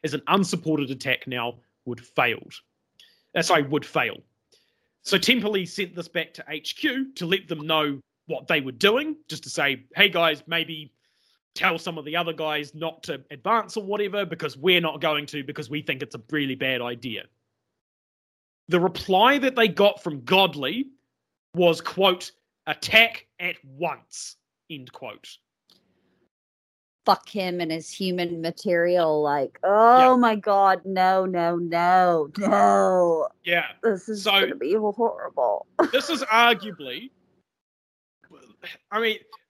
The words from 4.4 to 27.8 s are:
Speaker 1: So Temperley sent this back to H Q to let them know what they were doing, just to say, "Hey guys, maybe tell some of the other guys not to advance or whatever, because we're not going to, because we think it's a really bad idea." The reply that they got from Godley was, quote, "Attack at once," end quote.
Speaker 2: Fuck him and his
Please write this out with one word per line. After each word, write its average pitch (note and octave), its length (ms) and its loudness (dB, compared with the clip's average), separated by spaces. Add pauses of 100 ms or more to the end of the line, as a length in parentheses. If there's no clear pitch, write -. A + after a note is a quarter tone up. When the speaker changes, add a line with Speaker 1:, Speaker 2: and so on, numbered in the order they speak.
Speaker 1:
So G3 160 0
Temperley G#3 480 0
sent F3+ 260 -10
this E3+ 140 -12
back - 280 -8
to - 140 -18
H - 280 -10
Q C4+ 380 -4
to F3 120 -8
let F3+ 200 -2
them D#3 200 -8
know D3+ 320 0 (280)
what D3+ 200 -8
they D#3 140 0
were C3 100 -8
doing, A#3 440 0 (120)
just - 140 -12
to - 80 -18
say, C#3 360 -4 (100)
"Hey G3+ 120 6
guys, E3 380 0
maybe D#3+ 480 -8 (600)
tell E3 240 -2
some E3+ 180 -8
of C#3+ 80 -12
the D3+ 100 -8
other E3+ 160 -2
guys D3+ 440 -6
not D#3+ 260 -8
to C#3 300 -10
advance G3+ 440 -4
or G#3+ 80 -6
whatever, G3+ 400 -4
because E3 320 -8
we're F3 260 2
not D#3 200 -4
going D3+ 240 -2
to, D3 180 -10
because C3 240 -12
we D3 140 -8
think C#3+ 220 -6
it's - 100 -16
a B2+ 160 -16
really C#3+ 240 -4
bad C3 260 -4
idea." A#2+ 440 -8 (1400)
The E3+ 120 2
reply F#3+ 600 2
that C4 160 -2
they A3+ 120 4
got G3+ 360 2
from C#3+ 220 -8
Godley F#3 640 0 (680)
was, E3+ 260 2
quote, F#3 500 -2 (360)
"Attack A3+ 580 2 (140)
at F3 240 -10
once," C#3 720 -12 (340)
end C3 220 -16
quote. - 460 -18 (1700)
Speaker 2:
Fuck - 180 2
him F3+ 320 -4
and D#3+ 120 -2
his D#3+ 180 -6